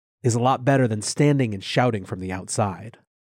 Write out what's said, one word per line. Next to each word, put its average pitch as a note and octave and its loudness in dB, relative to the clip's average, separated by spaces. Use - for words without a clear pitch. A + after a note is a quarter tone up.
is A#2 2
a A#2+ 0
lot B2+ 2
better C3 4
than G#2+ -2
standing C#3 2
and F#2+ -8
shouting A#2+ 0
from F#2 -10
the F#2 -6
outside. G2 -4